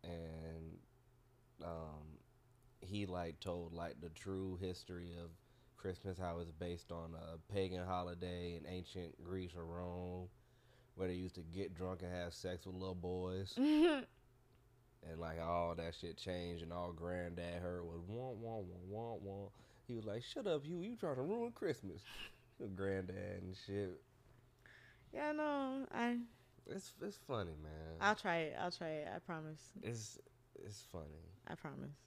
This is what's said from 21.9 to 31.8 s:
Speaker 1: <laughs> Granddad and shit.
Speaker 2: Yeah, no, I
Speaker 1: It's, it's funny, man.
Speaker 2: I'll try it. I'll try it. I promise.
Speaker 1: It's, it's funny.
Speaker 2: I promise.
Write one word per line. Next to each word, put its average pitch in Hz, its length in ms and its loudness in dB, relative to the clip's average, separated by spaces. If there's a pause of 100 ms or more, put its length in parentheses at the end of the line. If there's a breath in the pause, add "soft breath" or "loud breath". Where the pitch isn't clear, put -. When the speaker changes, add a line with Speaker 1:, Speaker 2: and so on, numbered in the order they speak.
Speaker 1:
<laughs> - 420 -6
Granddad 95 680 2
and 92 120 -4 (100)
shit. 98 360 0 (1120 loud breath)
Speaker 2:
Yeah, 302 180 2
no, 277 640 2
I 240 240 4 (480 soft breath)
Speaker 1:
It's, - 260 -6 (100)
it's - 160 -4 (100)
funny, 98 260 2 (100)
man. 78 380 -6
Speaker 2:
I'll 208 140 8
try 175 220 4
it. 156 220 2
I'll 175 120 4
try 165 180 -2
it. 151 260 0
I - 40 -2
promise. 156 420 -6 (200)
Speaker 1:
It's, 113 360 -4 (480)
it's 101 260 -10
funny. 78 320 -8 (240)
Speaker 2:
I - 80 -4
promise. 143 360 -6 (140)